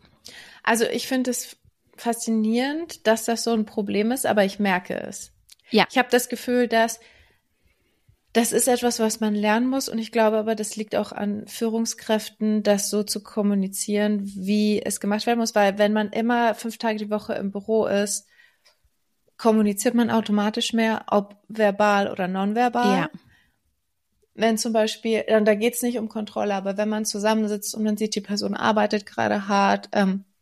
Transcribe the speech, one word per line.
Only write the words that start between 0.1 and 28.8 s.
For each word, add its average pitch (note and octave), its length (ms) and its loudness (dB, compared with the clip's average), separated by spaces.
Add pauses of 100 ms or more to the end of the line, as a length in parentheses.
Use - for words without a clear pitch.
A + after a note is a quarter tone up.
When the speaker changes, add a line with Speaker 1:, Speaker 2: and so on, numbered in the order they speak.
Speaker 1:
Also A3+ 220 0
ich - 220 -4
finde B3+ 220 -2
es - 280 -8 (400)
faszinierend, A#3 1080 -4
dass A3+ 200 2
das A#3 180 -2
so A#3 100 0
ein G#3+ 120 0
Problem G#3 460 -2
ist, C4+ 140 -2
aber G3+ 180 4
ich G3 160 -2
merke F#3+ 400 -2
es. - 320 -12 (380)
Speaker 2:
Ja. G#3 220 4
Speaker 1:
Ich C4 80 2
habe B3 100 2
das B3 200 2
Gefühl, B3 380 0
dass A3+ 320 2 (1300)
das A#3 180 2
ist B3 160 2
etwas, A#3+ 320 2
was A3 220 0
man G#3+ 120 2
lernen G#3+ 340 2
muss C4+ 220 -2
und A3+ 80 -4
ich A3 140 -6
glaube A3 260 4
aber, A3 160 0
das G#3+ 220 -6
liegt G#3+ 200 -4
auch G#3 160 0
an G#3 360 -6
Führungskräften, A3 1160 -2
das G#3 300 2
so G#3 100 0
zu G#3 220 -6
kommunizieren, G3+ 1000 0
wie G3+ 600 0
es - 160 -4
gemacht G#3 260 -2
werden A#3 140 2
muss, A3+ 160 -2
weil G3+ 240 4
wenn G#3 140 4
man G#3+ 160 0
immer A#3 440 2
fünf A3 240 -8
Tage A3 220 -2
die G#3 100 -8
Woche G#3+ 240 -4
im G3 160 -4
Büro G#3 380 0
ist, G3+ 400 -2 (1080)
kommuniziert A3 580 2
man A#3 160 2
automatisch G#3+ 640 0
mehr, A3+ 340 0
ob G3+ 300 0 (100)
verbal G#3 640 2
oder F#3 160 -4
nonverbal. G#3+ 720 0
Speaker 2:
Ja. E3 100 -2 (1300)
Speaker 1:
Wenn A3 240 2
zum A3+ 140 -2
Beispiel, A3 560 0
und G#3+ 160 4
da G#3+ 100 6
geht's A#3 260 0
nicht A#3+ 160 -2
um A3 100 -4
Kontrolle, G#3+ 460 -4
aber G3 240 -4
wenn G#3+ 100 0
man G#3+ 180 -2
zusammensitzt G#3+ 680 -2
und A3 100 -4
man G#3+ 140 0
sieht, G#3+ 180 -2
die G#3 60 -4
Person G3+ 320 -4
arbeitet - 540 0